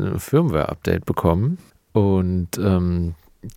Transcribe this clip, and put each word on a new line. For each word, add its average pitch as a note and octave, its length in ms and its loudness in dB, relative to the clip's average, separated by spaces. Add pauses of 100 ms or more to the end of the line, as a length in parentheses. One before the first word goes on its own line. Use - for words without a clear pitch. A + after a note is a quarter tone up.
(180)
Firmware-Update F2+ 880 0
bekommen G2 520 0 (340)
und, F#2 680 0
ähm, F2 580 0 (420)